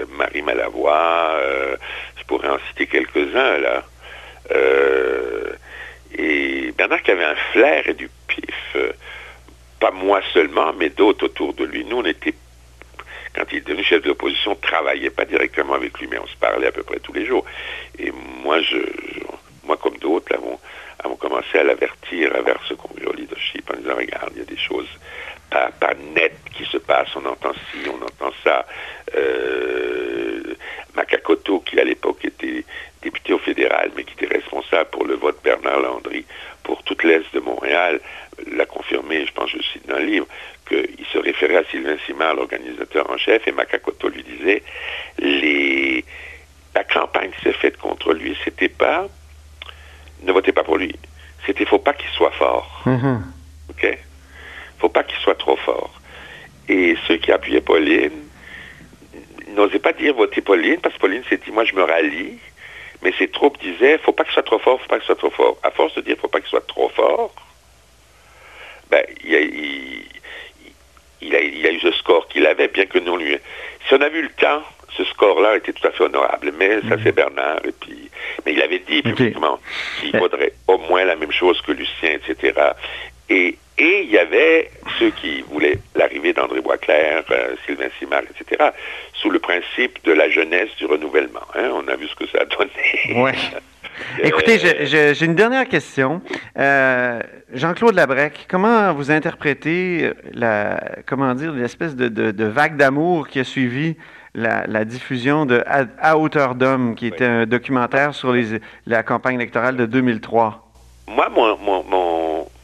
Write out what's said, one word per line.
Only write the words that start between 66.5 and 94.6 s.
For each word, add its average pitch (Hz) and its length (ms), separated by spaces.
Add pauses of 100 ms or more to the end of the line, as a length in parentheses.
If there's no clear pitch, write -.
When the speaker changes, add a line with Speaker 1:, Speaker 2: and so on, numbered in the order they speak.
Speaker 1:
trop - 220
fort, 175 440 (1600)
ben, 71 140 (200)
il 80 80
y 78 40
a, 73 40
il, 69 640 (1160)
il 73 140
a, 73 60
il 76 260
a 80 40
eu 85 80
ce 85 140
score - 340
qu'il 73 180
avait, 76 220
bien - 180
que - 140
nous, 87 180
lui, 73 200 (500)
si - 60
on 139 80
avait 151 180
eu 156 40
le 131 60
temps, 147 320 (360)
ce 95 80
score-là 101 520
était 90 160
tout - 140
à 80 40
fait - 120
honorable. 71 540
Mais 98 320
ça, 87 80
Speaker 2:
Mhm. 110 60
Speaker 1:
c'est 80 80
Bernard, 71 540
et - 60
puis, - 380 (360)
mais 78 80
il 76 80
avait 82 180
dit 78 260
Speaker 2:
Ok. 110 100
Speaker 1:
publiquement 80 440 (420)
qu'il - 140
Speaker 2:
Eh. - 20
Speaker 1:
faudrait 90 360 (140)
au 92 100
moins 85 280
la 87 100
même 76 160
chose 90 300
que - 100
Lucien, 71 400
et 71 140
cetera. 71 500 (540)
Et, 90 280 (200)
et 196 240
il 156 80
y 107 80
avait 120 540 (260)
ceux 110 140
qui 69 320
voulaient 73 340 (180)
l'arrivée 78 380
d'André 65 280
Boisclair, 76 680
euh, 62 260 (100)
Sylvain 69 240 (100)
Simard, 69 240
et - 160
cetera, - 340 (400)
sous - 160
le 90 100
principe 90 640
de 82 80
la 78 180
jeunesse 85 400 (100)
du - 80
renouvellement. 73 560 (100)
Hein, 110 200
on 71 140
a 65 80
vu 73 120
ce - 80
que - 120
ça - 140
a - 40
donné. - 800
Speaker 2:
Ouais. 131 140
Speaker 1:
<laughs> - 60 (800)
Euh, - 60
Speaker 2:
Écoutez, 160 320
je, 151 260